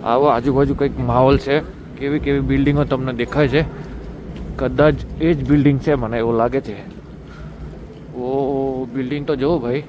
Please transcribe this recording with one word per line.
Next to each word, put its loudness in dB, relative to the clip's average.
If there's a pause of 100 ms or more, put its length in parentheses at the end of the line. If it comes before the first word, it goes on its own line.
આવો 4
આજુબાજુ 2
કંઈક -2
માહોલ 4
છે. 0 (380)
કેવી -2
કેવી 0
બિલ્ડિંગો 2
તમને -2
દેખાય 0
છે. 2 (920)
કદાચ 4 (260)
એ 4
જ -2
બિલ્ડિંગ 4
છે, 2
મને -2
એવું 2
લાગે 2
છે. -10 (1400)
ઓ, -2
બિલ્ડિંગ -4
તો 0
જુઓ 2
ભાઈ -2